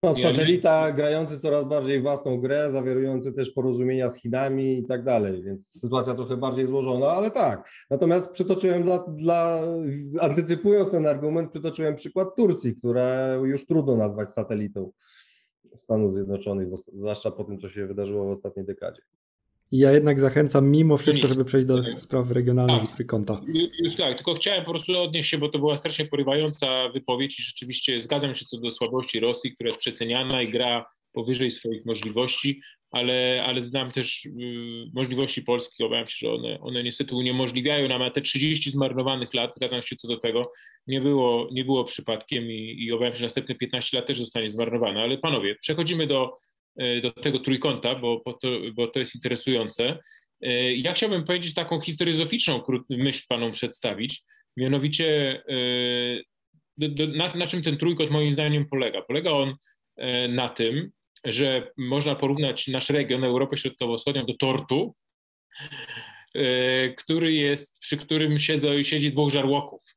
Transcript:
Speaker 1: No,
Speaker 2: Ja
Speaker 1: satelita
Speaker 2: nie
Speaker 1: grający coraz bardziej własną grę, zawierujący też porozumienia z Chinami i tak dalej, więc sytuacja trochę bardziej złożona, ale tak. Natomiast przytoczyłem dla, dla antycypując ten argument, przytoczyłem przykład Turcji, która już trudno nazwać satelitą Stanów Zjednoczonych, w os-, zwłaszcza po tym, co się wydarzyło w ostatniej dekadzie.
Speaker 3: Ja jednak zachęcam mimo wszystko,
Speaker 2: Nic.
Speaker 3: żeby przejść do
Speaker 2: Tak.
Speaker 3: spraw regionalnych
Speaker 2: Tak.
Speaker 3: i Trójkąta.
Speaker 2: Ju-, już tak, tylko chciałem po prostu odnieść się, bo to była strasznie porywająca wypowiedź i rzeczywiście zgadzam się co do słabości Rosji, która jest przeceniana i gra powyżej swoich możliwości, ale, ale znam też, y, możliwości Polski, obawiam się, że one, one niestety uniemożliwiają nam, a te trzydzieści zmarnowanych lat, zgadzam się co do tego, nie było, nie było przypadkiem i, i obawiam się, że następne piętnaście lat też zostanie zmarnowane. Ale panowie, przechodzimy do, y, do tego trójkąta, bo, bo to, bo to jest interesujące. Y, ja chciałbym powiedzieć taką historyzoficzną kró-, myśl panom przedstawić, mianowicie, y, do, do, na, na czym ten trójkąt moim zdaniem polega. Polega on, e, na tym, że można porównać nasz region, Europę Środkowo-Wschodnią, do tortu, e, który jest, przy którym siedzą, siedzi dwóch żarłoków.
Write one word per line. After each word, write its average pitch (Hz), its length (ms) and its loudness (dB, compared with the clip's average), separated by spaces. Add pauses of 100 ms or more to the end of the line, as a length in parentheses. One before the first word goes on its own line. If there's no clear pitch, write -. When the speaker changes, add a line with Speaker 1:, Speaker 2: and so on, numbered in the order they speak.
Speaker 1:
No, 165 140 4
Speaker 2:
Ja 160 140 4
Speaker 1:
satelita 160 580 4
Speaker 2:
nie 147 60 -2
Speaker 1:
grający 151 440 0
coraz 147 260 2
bardziej 139 380 0
własną 139 380 0
grę, 143 300 0
zawierujący 131 640 0
też 131 180 -2
porozumienia 127 600 0
z - 100 -12
Chinami 131 580 0
i 120 80 -4
tak 123 180 -4
dalej, 104 380 2
więc 98 380 -10
sytuacja 123 340 0
trochę 127 220 -4
bardziej 131 300 -2
złożona, 131 400 0
ale 190 240 2
tak. 165 400 0 (200)
Natomiast 175 420 2
przytoczyłem 180 500 2
dla, 180 260 2
dla 165 540 2 (580)
antycypując 170 680 4
ten 160 160 2
argument, 151 440 0
przytoczyłem 156 440 -2
przykład 185 420 -4
Turcji, 165 400 2
która 127 580 2
już 135 320 0
trudno 139 300 4
nazwać 107 340 0
satelitą 101 640 -4 (840)
Stanów 107 380 2
Zjednoczonych, 98 560 -2
w - 20 -6
os-, - 220 -12
zwłaszcza 104 360 -4
po - 140 -8
tym, 101 140 -10
co 95 100 -12
się 98 180 -8
wydarzyło 101 380 -4
w 98 60 -2
ostatniej 98 360 -8
dekadzie. 95 360 -10 (720)
Speaker 3:
Ja 135 200 8
jednak 147 280 6
zachęcam 139 500 6
mimo 156 260 8
wszystko, 143 260 4
Speaker 2:
Nic. 131 100 4
Speaker 3:
żeby 131 120 2
przejść 127 220 4
do 127 160 4
Speaker 2:
Tak. 117 160 -4
Speaker 3:
spraw 123 320 -2
regionalnych 123 500 4
Speaker 2:
Tak. 110 100 -2
Speaker 3:
i - 40 -18
Trójkąta. 107 460 -2 (140)
Speaker 2:
Ju-, 170 240 2
już 165 180 0
tak, - 200 0
tylko - 180 -2
chciałem 190 300 0
po 165 60 -8
prostu 170 280 0
odnieść 165 320 0
się, 156 80 0
bo 147 100 0
to 147 100 -2
była 147 180 4
strasznie 151 280 -4
porywająca 143 840 0
wypowiedź 131 500 -2
i 120 40 -8
rzeczywiście 123 580 -4
zgadzam 135 340 -2
się - 100 -8
co 120 140 -12
do 117 120 -4
słabości 120 500 -2
Rosji, 120 340 -2
która 120 140 -4
jest 110 120 -4
przeceniana 127 640 -2
i 110 80 -2
gra 120 360 0 (260)
powyżej 123 380 -2
swoich 113 360 -6
możliwości, 120 720 -2 (300)
ale, 127 560 0
ale 127 160 -2
znam 127 280 -4
też, - 340 -4
y, 143 60 -14 (640)
możliwości 127 480 -2
Polski, 120 420 0
obawiam 113 240 -2
się, - 100 -8
że 117 140 -2
one, 117 280 -4
one 123 220 -6
niestety 123 320 -4
uniemożliwiają 127 720 0
nam, 127 140 0
a 123 80 0
te 143 100 -2
trzydzieści 151 500 0
zmarnowanych 131 640 -2
lat, 120 200 -2
zgadzam 123 280 -4
się - 140 -6
co 117 120 -2
do 117 80 -2
tego, 117 340 0 (360)
nie 135 140 -2
było, 123 520 4
nie 127 120 -2
było 127 200 2
przypadkiem 117 680 -6
i, 113 340 -8
i 113 80 -2
obawiam 120 200 0
się, 120 60 -10
że 120 60 -2
następne 113 300 -4
piętnaście 123 420 -4
lat 123 100 -2
też 131 120 -2
zostanie 113 320 -4
zmarnowane. 113 500 0
Ale 123 180 0
panowie, 113 420 0
przechodzimy 160 460 -2
do, 131 280 0 (480)
y, 123 180 0
do 123 120 -2
tego 139 260 -2
trójkąta, 131 560 0
bo, 120 300 -2
bo 123 80 -8
to, 127 160 -6 (260)
bo 120 120 0
to 123 140 -4
jest 117 140 -6
interesujące. 120 840 0 (460)
Y, 123 320 0
ja 156 160 0
chciałbym 196 320 0
powiedzieć 175 300 -2
taką 165 260 -2
historyzoficzną 160 800 0
kró-, 127 320 -2
myśl 131 380 0
panom 117 240 0
przedstawić, 117 720 -6 (340)
mianowicie, 143 960 0
y, 123 720 0 (540)
do, 151 120 -2
do, 147 180 -2
na, 156 280 -2
na 175 120 -2
czym 175 160 -4
ten 147 160 0
trójkąt 156 320 0
moim 147 240 2
zdaniem 147 340 2
polega. 117 340 -2
Polega 160 280 -2
on, 135 240 2 (420)
e, 123 320 -2
na 123 200 0
tym, 123 420 -2 (340)
że 127 520 0
można 143 380 0
porównać 139 540 -2
nasz 131 220 -4
region, 131 340 2
Europę 131 320 0
Środkowo-Wschodnią, 127 720 -4
do 117 80 -4
tortu, 139 600 0 (1400)
e, 127 600 2
który 160 380 0
jest, 143 460 0
przy - 180 -4
którym 151 420 0
siedzą, 147 440 2
siedzi 147 280 0
dwóch 143 200 2
żarłoków. 139 520 0 (140)